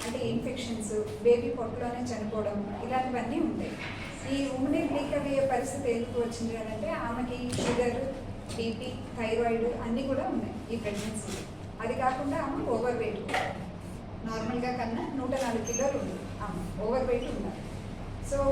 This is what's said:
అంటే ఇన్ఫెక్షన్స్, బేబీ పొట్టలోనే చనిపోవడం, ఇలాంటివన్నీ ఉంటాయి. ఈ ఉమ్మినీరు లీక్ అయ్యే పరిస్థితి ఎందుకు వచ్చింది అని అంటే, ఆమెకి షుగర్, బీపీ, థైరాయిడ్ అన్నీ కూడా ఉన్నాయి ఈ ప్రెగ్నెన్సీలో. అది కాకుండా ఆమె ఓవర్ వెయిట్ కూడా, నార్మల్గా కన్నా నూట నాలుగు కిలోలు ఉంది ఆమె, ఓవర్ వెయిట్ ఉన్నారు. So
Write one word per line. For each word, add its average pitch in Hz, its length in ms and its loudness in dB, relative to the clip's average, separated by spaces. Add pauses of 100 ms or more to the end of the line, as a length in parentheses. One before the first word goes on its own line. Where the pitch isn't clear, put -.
అంటే 240 140 -2 (100)
ఇన్ఫెక్షన్స్, 233 680 -2 (300)
బేబీ 240 240 8 (100)
పొట్టలోనే 240 420 -2 (100)
చనిపోవడం, 214 460 -2 (280)
ఇలాంటివన్నీ 247 520 0 (120)
ఉంటాయి. - 260 -2 (600)
ఈ 277 40 2 (180)
ఉమ్మినీరు 294 380 2
లీక్ 285 240 0
అయ్యే 277 240 2 (100)
పరిస్థితి 269 440 0
ఎందుకు 233 280 -2
వచ్చింది 226 360 -2
అని 220 140 -4
అంటే, 214 140 -2 (180)
ఆమెకి 247 300 0 (240)
షుగర్, 240 400 4 (560)
బీపీ, 226 320 -2 (300)
థైరాయిడ్ 226 480 4 (180)
అన్నీ 233 260 2
కూడా 269 220 2
ఉన్నాయి 214 220 -2 (180)
ఈ 233 120 -2
ప్రెగ్నెన్సీలో. 208 600 -4 (380)
అది 233 200 0
కాకుండా 262 440 2
ఆమె - 180 0 (100)
ఓవర్ 240 280 2
వెయిట్ - 240 -2
కూడా, - 180 2 (840)
నార్మల్గా 240 520 0
కన్నా 233 240 0 (160)
నూట 247 120 0 (120)
నాలుగు 226 260 0
కిలోలు 277 320 4
ఉంది 190 160 -4 (280)
ఆమె, 175 140 -4 (260)
ఓవర్ 247 240 4
వెయిట్ 240 260 2
ఉన్నారు. 196 260 -4 (680)
So 277 60 0 (160)